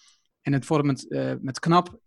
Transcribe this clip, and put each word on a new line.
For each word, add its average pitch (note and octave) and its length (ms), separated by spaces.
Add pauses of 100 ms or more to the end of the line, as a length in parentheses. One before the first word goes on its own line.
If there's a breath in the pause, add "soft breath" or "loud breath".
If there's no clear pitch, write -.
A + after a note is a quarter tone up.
(420 soft breath)
En C#3 120
het C3 120
voordeel D3 200
met, C3+ 260
eh, C3 300
met C3 180
KNAP, F3 480